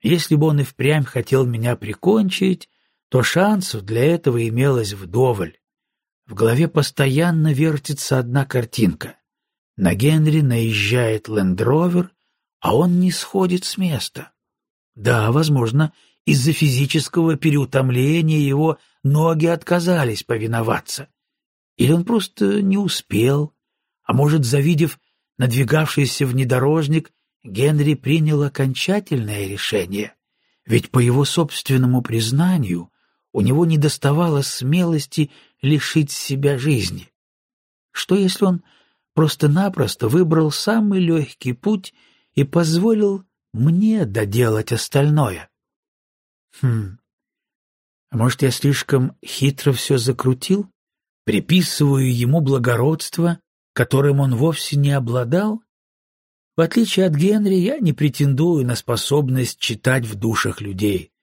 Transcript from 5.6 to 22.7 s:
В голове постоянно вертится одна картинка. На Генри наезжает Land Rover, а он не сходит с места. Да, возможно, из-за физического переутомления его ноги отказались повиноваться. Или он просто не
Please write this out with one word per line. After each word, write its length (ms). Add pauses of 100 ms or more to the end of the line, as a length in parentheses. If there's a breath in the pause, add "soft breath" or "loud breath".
В 80
голове 320
постоянно 880
вертится 640
одна 260
картинка. 720 (600)
На 180
Генри 460
наезжает 880
Land 280
Rover, 520 (520)
а 140
он 240
не 140
сходит 520
с 140
места. 540 (640)
Да, 340
возможно, 600 (320 soft breath)
из-за 280
физического 840
переутомления 1040
его 380 (260 soft breath)
ноги 420
отказались 800
повиноваться. 840 (680)
Или 160
он 120
просто 560
не 160